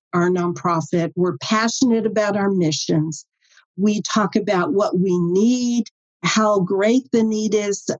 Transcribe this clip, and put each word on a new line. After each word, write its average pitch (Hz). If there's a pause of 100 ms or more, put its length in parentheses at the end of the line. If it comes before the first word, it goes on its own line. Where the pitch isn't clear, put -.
(140)
our 175
nonprofit. 170
We're 180
passionate 226
about 208
our 202
missions. 160 (520)
We 208
talk -
about 180
what 196
we 180
need, 240 (360)
how 214
great 202
the 226
need 214
is, 202 (100)